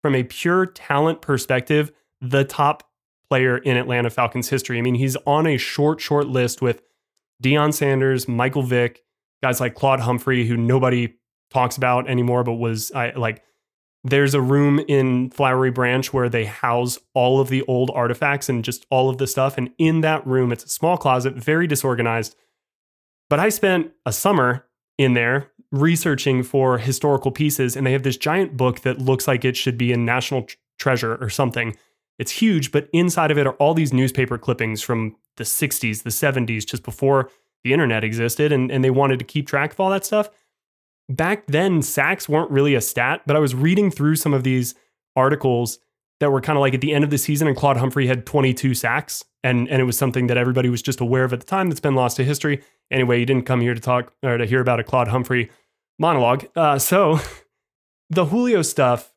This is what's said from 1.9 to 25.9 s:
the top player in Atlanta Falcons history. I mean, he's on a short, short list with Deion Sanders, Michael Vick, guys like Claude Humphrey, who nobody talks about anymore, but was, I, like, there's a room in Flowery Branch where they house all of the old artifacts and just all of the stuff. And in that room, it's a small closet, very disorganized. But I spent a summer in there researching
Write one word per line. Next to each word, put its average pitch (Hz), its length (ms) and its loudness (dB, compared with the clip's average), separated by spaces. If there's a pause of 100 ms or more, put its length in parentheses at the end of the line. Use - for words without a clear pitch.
the 135 220 0
top 143 400 0 (460)
player 131 280 2
in 127 180 -2
Atlanta 123 340 -2
Falcons 120 380 -2
history. 127 300 -4
I 117 40 -2
mean, 123 140 0
he's 131 300 -2
on 151 200 2
a 147 120 2
short, 151 420 -2
short 147 280 -2
list 127 340 -2
with 120 200 -2 (640)
Deion 147 300 2
Sanders, 135 520 0
Michael 131 360 -2
Vick, 123 420 -2 (400)
guys 127 160 0
like 123 160 -4
Claude 135 240 2
Humphrey, 123 460 0
who 117 100 0
nobody 123 600 0 (360)
talks 123 240 0
about 127 340 0
anymore, 123 360 0
but 117 80 -2
was, 113 400 -4
I, 120 180 -4
like, 113 320 -6 (640)
there's 139 260 4
a 139 80 2
room 143 460 4
in 127 440 2
Flowery 131 400 0
Branch 127 420 -2
where 123 160 0
they 117 160 -2
house 120 520 -2 (160)
all 131 280 4
of 127 80 0
the 131 140 0
old 127 300 0
artifacts 131 540 -2
and 120 160 -2
just - 260 -8
all 131 200 2
of 127 80 -4
the 135 100 -2
stuff. 135 300 -2
And 127 200 -6
in 160 240 2
that 156 240 0
room, 127 280 0
it's - 100 -8
a - 60 -20
small 170 280 -2
closet, 127 380 0
very 151 320 0
disorganized. 117 680 -2 (960)
But 147 100 2
I 208 100 2
spent 190 420 0 (140)
a 123 80 -4
summer 131 520 2 (320)
in 135 160 4
there 123 380 0 (220)
researching 143 680 0